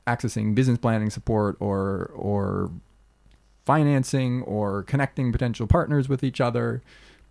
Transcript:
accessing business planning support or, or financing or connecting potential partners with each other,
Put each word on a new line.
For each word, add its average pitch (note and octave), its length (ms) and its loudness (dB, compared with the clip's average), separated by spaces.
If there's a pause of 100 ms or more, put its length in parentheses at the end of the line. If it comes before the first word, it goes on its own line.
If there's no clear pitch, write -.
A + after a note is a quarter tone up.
accessing G#2+ 480 -2
business B2+ 240 4
planning A2 320 0
support G#2 500 0
or, G2 540 -2
or F#2+ 560 -2 (960)
financing C3+ 760 2
or G2+ 400 -4
connecting C3+ 480 0
potential A#2 340 -2
partners D3 420 2
with C3+ 160 -2
each B2+ 160 -2
other, A#2+ 420 0 (480)